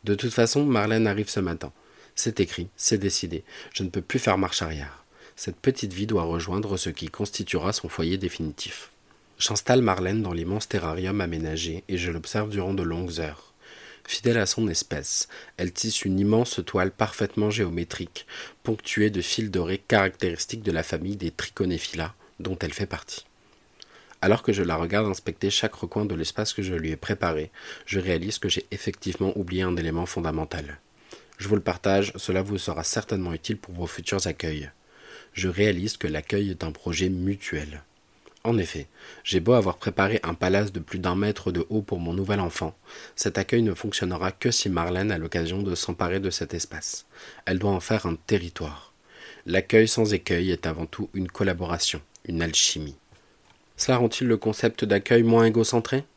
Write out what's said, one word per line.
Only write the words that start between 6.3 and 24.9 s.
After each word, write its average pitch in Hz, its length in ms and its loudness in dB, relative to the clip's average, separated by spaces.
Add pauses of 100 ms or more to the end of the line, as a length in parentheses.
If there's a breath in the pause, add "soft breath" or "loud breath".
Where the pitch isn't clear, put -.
ce - 120 -2
qui 80 180 -8
constituera 95 680 -2
son - 160 -4
foyer 87 280 0
définitif. - 720 -6 (500)
J'installe 123 420 4
Marlène 95 400 2
dans 92 100 -2
l'immense 87 380 -2
terrarium 92 500 -2
aménagé 82 680 -4
et 95 80 0
je 87 140 -2
l'observe 107 380 -4
durant 98 240 -2
de 95 100 0
longues 85 360 -4
heures. 76 340 -8 (520 loud breath)
Fidèle 117 320 2
à 104 80 2
son 110 220 0
espèce, - 600 -2 (300 loud breath)
elle 92 160 -2
tisse - 320 -2
une 95 140 2
immense 107 460 4
toile 95 260 0
parfaitement - 580 0
géométrique, 87 760 -4 (380 loud breath)
ponctuée 107 460 2
de 95 120 0
fils 107 280 -2
dorés 92 360 0
caractéristiques 95 760 2
de 101 100 0
la 82 120 0
famille 90 320 -4
des 85 160 -4
Trichonephila, 82 840 -4 (260 soft breath)
dont 92 220 -4
elle 78 120 -4
fait 101 120 -2
partie. - 400 -10 (960 loud breath)
Alors 98 220 4
que 110 100 2
je 98 100 0
la 85 120 0
regarde 92 320 0